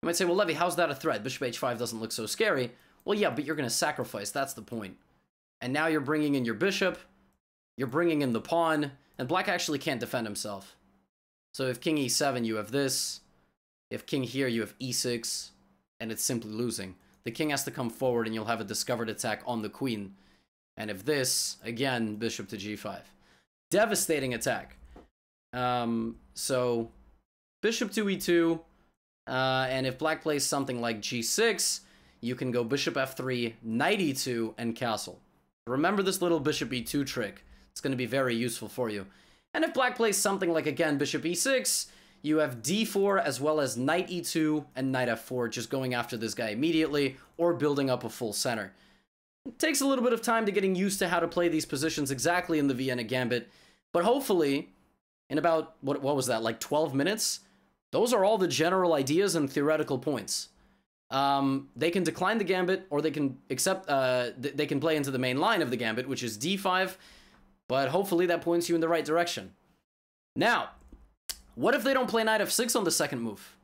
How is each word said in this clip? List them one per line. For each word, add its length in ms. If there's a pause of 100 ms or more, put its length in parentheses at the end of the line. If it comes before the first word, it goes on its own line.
You 60
might 80
say, 80
"Well, 100
Levy, 200
how's 200
that 160
a 60
threat? 260
Bishop 220
h 140
five 200
doesn't 220
look 100
so 160
scary." 460 (320)
Well, 120
yeah, 140
but 140
you're 100
gonna 160
sacrifice. 600
That's 220
the 80
point. 340 (640)
And 120
now 140
you're 140
bringing 340
in 100
your 100
bishop. 440 (800)
You're 100
bringing 360
in 100
the 80
pawn. 500 (300)
And 60
black 220
actually 320
can't 180
defend 300
himself. 480 (760)
So 140
if 140
king 180
e 100
seven, 360
you 100
have 160
this. 520 (680)
If 160
king 160
here, 240
you 140
have 180
e 140
six. 580 (480)
And 140
it's 100
simply 300
losing. 420 (300)
The 80
king 180
has 140
to 80
come 180
forward 360
and 80
you'll 100
have 160
a 40
discovered 460
attack 340
on 180
the 60
queen. 460 (600)
And 120
if 160
this, 600
again, 500
bishop 360
to 60
g 200
five. 360 (600)
Devastating 640
attack. 420 (760)
Um, 680 (160)
so, 580 (680)
bishop 340
to 140
e 80
two. 440 (640)
Uh, 420
and 160
if 140
black 240
plays 240
something 340
like 200
g 220
six, 580 (400)
you 160
can 160
go 100
bishop 340
f 200
three, 480
knight 360
e 120
two, 460
and 180
castle. 420 (480)
Remember 380
this 180
little 160
bishop 340
e 100
two 220
trick. 400 (260)
It's 100
gonna 140
be 120
very 280
useful 320
for 240
you. 160 (480)
And 80
if 100
black 220
plays 220
something 360
like, 140
again, 320
bishop 260
e 120
six, 500 (360)
you 160
have 220
d 240
four 360
as 200
well 200
as 160
knight 340
e 100
two 540
and 160
knight 180
f 120
four, 260
just 240
going 240
after 220
this 180
guy 140
immediately 720 (180)
or 180
building 340
up 140
a 60
full 240
center. 400 (760)
It 140
takes 200
a 60
little 160
bit 100
of 100
time 240
to 40
getting 240
used 240
to 100
how 120
to 80
play 200
these 180
positions 440
exactly 480
in 80
the 80
Vienna 300
Gambit, 440 (440)
but 100
hopefully, 680 (600)
in 80
about, 420
what, 220
what 140
was 100
that, 160
like 160
twelve 380
minutes? 440 (520)
Those 200
are 120
all 140
the 100
general 440
ideas 440
and 120
theoretical 500
points. 500 (640)
Um, 640
they 160
can 100
decline 360
the 60
gambit, 460
or 100
they 120
can 260 (120)
accept, 380
uh, 440 (100)
th-, 140
they 100
can 140
play 160
into 160
the 60
main 200
line 240
of 80
the 60
gambit, 320
which 160
is 120
d 200
five, 420 (680)
but 240
hopefully 340
that 160
points 280
you 60
in 60
the 80
right 160
direction. 480 (840)
Now, 360 (840)
what 200
if 80
they 100
don't 160
play 160
knight 160
f 100
six 240
on 100
the 60
second 300
move? 420